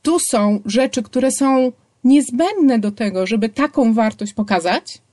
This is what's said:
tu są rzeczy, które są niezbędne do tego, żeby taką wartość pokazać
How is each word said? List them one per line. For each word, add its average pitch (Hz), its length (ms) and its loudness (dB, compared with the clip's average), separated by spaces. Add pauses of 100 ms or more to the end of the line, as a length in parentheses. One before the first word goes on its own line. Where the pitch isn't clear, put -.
tu 339 160 0 (140)
są 208 340 0
rzeczy, 247 380 -2
które 254 280 -2
są 262 400 0 (320)
niezbędne 277 760 2
do 208 120 -2
tego, 190 360 -4
żeby 220 220 0
taką 269 440 0
wartość 214 400 -2
pokazać 196 680 -4 (120)